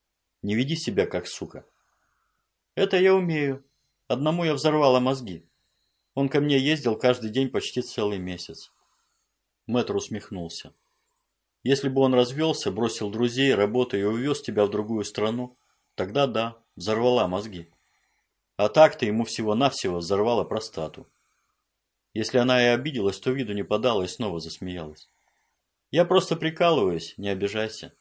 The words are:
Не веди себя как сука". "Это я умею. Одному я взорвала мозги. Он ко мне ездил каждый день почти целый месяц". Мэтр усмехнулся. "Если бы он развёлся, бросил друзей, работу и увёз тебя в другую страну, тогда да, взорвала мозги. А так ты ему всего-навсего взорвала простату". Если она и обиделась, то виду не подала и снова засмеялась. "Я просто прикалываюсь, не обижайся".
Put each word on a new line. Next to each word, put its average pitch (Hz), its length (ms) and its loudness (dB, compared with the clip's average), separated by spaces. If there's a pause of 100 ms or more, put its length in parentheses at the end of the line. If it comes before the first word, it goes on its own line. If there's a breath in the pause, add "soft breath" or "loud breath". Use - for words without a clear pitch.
(420)
Не 104 120 -4
веди 139 220 -2
себя 98 300 0
как - 200 -6
сука". - 380 -12 (1080)
"Это 190 240 2
я 190 160 6
умею. 151 500 0 (440)
Одному 156 360 0
я 156 100 2
взорвала 139 460 4
мозги. 127 440 -2 (680)
Он 139 140 0
ко 143 120 0
мне 147 180 2
ездил 131 380 0
каждый 110 340 0
день 131 200 -2
почти 117 320 -4
целый 104 360 -4
месяц". - 540 -10 (920)
Мэтр 110 300 -2
усмехнулся. 98 760 -10 (920)
"Если 135 240 2
бы 135 140 2
он 131 120 4
развёлся, 135 560 2
бросил 107 400 -4
друзей, 120 420 2
работу 107 440 2
и 98 80 0
увёз 127 380 -2
тебя 104 220 0
в 98 60 2
другую 107 340 -4
страну, 117 520 -4 (400)
тогда 117 320 0
да, 113 340 -4 (140)
взорвала 113 500 2
мозги. 95 420 -6 (880)
А 104 120 2
так 156 280 8
ты 120 100 -2
ему 110 180 0
всего-навсего 107 760 -2
взорвала 98 460 0
простату". 82 640 -8 (1080)
Если 110 240 -2
она 123 240 4
и 120 60 4
обиделась, 120 500 0
то 131 140 -2
виду 120 220 -4
не 101 100 -4
подала 107 400 0
и 90 40 -4
снова 95 300 -6
засмеялась. 82 720 -12 (800)
"Я 170 140 4
просто 175 320 2
прикалываюсь, 156 800 0
не 101 100 -6
обижайся". 101 720 -4